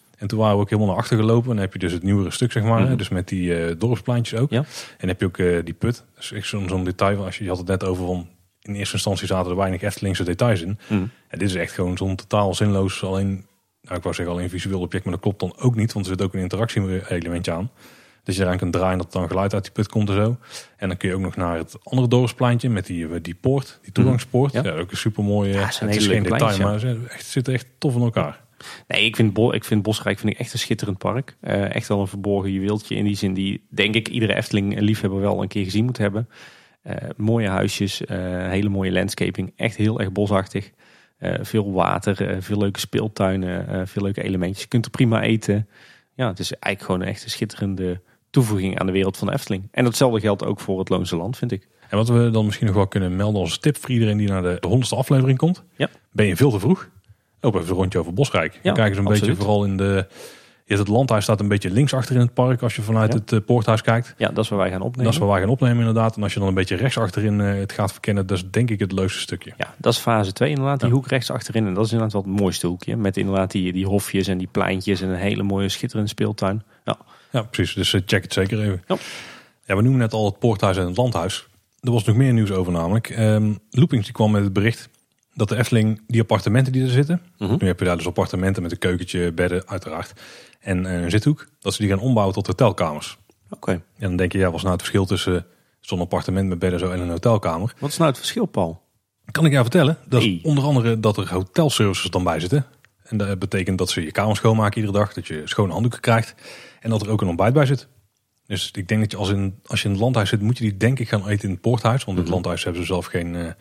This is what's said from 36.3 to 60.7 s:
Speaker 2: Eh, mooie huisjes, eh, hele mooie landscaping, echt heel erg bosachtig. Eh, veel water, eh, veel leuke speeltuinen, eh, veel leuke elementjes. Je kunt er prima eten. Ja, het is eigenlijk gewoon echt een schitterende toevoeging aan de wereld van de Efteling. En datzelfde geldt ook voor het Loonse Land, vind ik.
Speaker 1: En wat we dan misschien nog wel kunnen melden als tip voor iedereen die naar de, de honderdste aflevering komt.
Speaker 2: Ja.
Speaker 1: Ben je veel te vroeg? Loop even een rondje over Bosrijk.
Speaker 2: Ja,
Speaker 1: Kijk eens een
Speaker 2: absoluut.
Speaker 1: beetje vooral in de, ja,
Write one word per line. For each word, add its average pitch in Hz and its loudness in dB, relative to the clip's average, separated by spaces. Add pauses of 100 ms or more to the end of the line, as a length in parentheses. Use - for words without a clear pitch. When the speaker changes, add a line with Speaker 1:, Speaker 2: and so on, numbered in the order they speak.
Speaker 2:
Eh, - -10 (220)
mooie 110 2
huisjes, 98 -2
eh, 92 -6 (300)
hele 98 0
mooie 95 0
landscaping, 95 -2
echt - -2
heel 107 0
erg 98 -2
bosachtig. 98 -2 (460)
Eh, 90 -4
veel 104 -2
water, 92 0
eh, 95 -4
veel 104 -4
leuke 101 0
speeltuinen, 95 -2
eh, 95 -4
veel 101 -6
leuke 98 -4
elementjes. 92 -2
Je - -12
kunt 117 0
er - -12
prima 113 4
eten. 107 0 (480)
Ja, 127 -2
het 90 -6
is - -6
eigenlijk - -4 (120)
gewoon 90 0 (120)
echt - -12
een - -12
schitterende 95 -4 (280)
toevoeging 104 2
aan 92 0
de 95 0
wereld 95 2
van 98 -2
de 92 0
Efteling. 98 -4
En - 0
datzelfde 120 4
geldt 101 0
ook 104 -2
voor 95 -4
het 92 -4
Loonse 92 0
Land, 92 -4
vind 120 -4
ik. 98 -6 (220)
Speaker 1:
En 101 0
wat 113 2
we 120 6
dan 110 4
misschien 107 0
nog 95 2
wel 98 4
kunnen 92 -2
melden 101 0
als 85 -2
tip 147 2
voor - -10
iedereen 113 2
die 104 2
naar 95 0
de, 87 0
de - -4
honderdste 120 2
aflevering 131 4
komt. 170 0 (120)
Speaker 2:
Ja. 143 -2 (220)
Speaker 1:
Ben 104 2
je 90 2
veel 139 6
te 104 -2
vroeg? 143 2 (520)
Loop 113 2
even 82 0
een 92 0
rondje 92 0
over 85 -4
Bosrijk. 92 0
Speaker 2:
Ja, 180 4
Speaker 1:
Kijk 110 4
eens 98 0
een 98 2
Speaker 2:
absoluut. 104 4
Speaker 1:
beetje - 2
vooral 101 4
in 98 0
de, 98 2 (580)
ja, 101 0